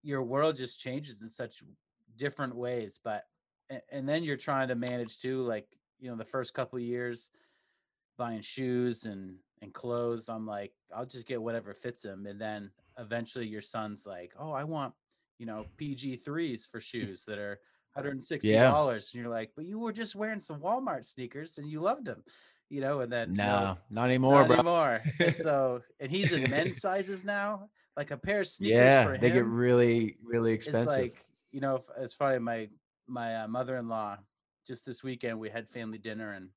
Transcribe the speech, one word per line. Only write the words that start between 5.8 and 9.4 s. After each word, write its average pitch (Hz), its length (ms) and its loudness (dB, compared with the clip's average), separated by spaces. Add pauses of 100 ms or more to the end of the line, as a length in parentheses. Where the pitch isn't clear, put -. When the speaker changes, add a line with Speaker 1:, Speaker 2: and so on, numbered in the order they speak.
Speaker 1:
you 127 100 -14
know, 117 80 -10
the 110 80 -8
first 127 280 -6
couple 127 240 -4
of 123 60 -4
years 120 460 -6 (880)
buying 117 240 -6
shoes 123 640 -2
and, 95 340 -10 (220)